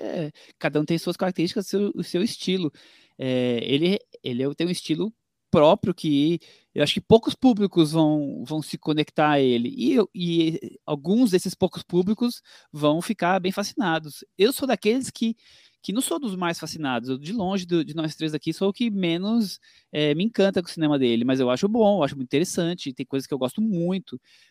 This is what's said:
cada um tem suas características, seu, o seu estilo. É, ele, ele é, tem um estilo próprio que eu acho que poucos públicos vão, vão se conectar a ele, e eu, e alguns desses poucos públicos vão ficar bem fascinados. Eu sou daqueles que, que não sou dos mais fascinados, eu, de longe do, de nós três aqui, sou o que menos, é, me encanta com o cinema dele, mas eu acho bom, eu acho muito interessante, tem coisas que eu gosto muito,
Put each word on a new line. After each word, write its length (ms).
cada 220
um 40
tem 140
suas 180
características, 520
seu, 260
o 80
seu 200
estilo. 480
É, 440
ele, 360
ele 200
é, 120
tem 120
um 40
estilo 400
próprio 440
que 460
eu 80
acho 120
que 60
poucos 340
públicos 580
vão, 520
vão 160
se 160
conectar 540
a 100
ele, 340
e 200
eu, 200
e 720
alguns 460
desses 240
poucos 280
públicos 600
vão 280
ficar 400
bem 120
fascinados. 680
Eu 160
sou 160
daqueles 400
que, 260
que 80
não 80
sou 180
dos 160
mais 240
fascinados, 520
eu, 80
de 120
longe 360
do, 180
de 100
nós 220
três 160
aqui, 220
sou 160
o 20
que 180
menos, 680
é, 220
me 100
encanta 380
com 60
o 40
cinema 260
dele, 280
mas 140
eu 100
acho 180
bom, 300
eu 40
acho 140
muito 100
interessante, 680
tem 100
coisas 220
que 80
eu 40
gosto 220
muito, 580